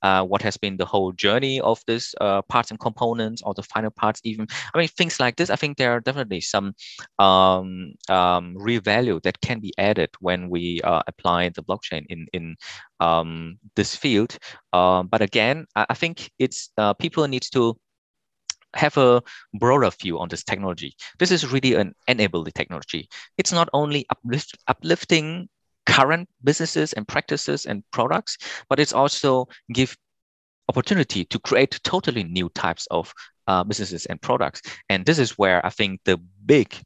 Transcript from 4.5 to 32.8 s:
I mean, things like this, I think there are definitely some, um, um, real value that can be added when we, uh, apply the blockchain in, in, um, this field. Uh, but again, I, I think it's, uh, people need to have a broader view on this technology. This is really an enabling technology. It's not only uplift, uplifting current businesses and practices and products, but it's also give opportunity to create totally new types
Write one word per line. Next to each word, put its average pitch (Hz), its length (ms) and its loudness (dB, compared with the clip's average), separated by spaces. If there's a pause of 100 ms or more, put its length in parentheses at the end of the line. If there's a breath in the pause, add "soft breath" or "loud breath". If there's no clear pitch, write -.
I - 40 0
mean, 165 100 2
things 165 320 -2
like 123 160 2
this, 175 140 0
I - 80 0
think 143 200 -4
there 127 140 2
are 120 80 0
definitely 113 400 -4
some, 98 340 -2 (460 loud breath)
um, 92 760 4 (140)
um, 90 500 2
real 110 220 -2
value 104 440 0
that - 180 -2
can 117 180 -4
be 101 180 -10
added 98 320 2 (120)
when 90 280 -2
we, 87 340 -2
uh, 85 240 2
apply 87 420 0
the 85 140 -10
blockchain 80 440 -6
in, 82 240 -12
in, 82 240 -8 (460 loud breath)
um, 82 580 0 (160)
this 101 180 0
field. 117 440 0 (340 loud breath)
Uh, 90 320 4
but 110 180 0
again, 120 440 0 (100)
I, 107 140 2
I - 60 0
think - 440 -6
it's, - 380 -2
uh, 104 160 2
people 156 340 -2
need 131 240 -4
to 117 260 2 (1000)
have - 220 2
a 123 220 8 (360 loud breath)
broader 120 340 4
view 85 300 -6
on 90 100 -4
this - 140 -10
technology. 90 520 -6 (220 loud breath)
This 180 140 2
is 151 200 0
really 131 220 2
an 95 180 2 (160)
enabling 92 460 0
technology. - 560 -8 (300 loud breath)
It's - 120 0
not 170 220 2
only 147 380 0
uplift, - 560 -6
uplifting 165 840 0 (380)
current 156 420 2 (140)
businesses 156 500 0
and 117 140 -6
practices 143 580 -4
and 101 240 -8
products, 147 480 -2 (320 loud breath)
but 135 100 4
it's 147 140 2
also 131 540 2 (260 loud breath)
give 127 240 0 (680)
opportunity 127 580 0
to - 140 -6
create - 440 2
totally 131 400 -2
new 87 260 -2
types - 420 -4